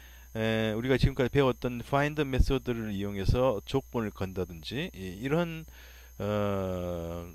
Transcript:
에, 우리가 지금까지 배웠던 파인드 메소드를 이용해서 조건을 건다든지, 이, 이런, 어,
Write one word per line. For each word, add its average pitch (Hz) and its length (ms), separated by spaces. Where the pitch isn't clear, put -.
에, 110 360
우리가 123 240
지금까지 131 340
배웠던 123 580
파인드 147 340
메소드를 123 680
이용해서 101 720
조건을 120 460
건다든지, 92 840
이, 87 40
이런, 160 440
어, 90 1160